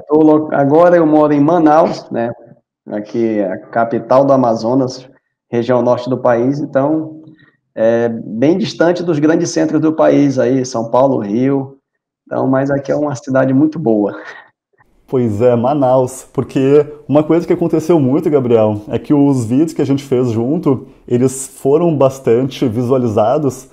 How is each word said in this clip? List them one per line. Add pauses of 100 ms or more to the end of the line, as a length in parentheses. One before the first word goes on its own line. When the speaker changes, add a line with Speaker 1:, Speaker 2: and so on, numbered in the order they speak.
Speaker 1:
tô
lo-,
agora
eu
moro
em
Manaus,
né? (560)
Aqui
é
a
capital
do
Amazonas, (460)
região
norte
do
país,
então (560)
é
bem
distante
dos
grandes
centros
do
país
aí,
São
Paulo,
Rio, (500)
então,
mas
aqui
é
uma
cidade
muito
boa. (920)
Speaker 2:
Pois
é,
Manaus,
porque (200)
uma
coisa
que
aconteceu
muito,
Gabriel,
é
que
os
vídeos
que
a
gente
fez
junto, (180)
eles
foram
bastante
visualizados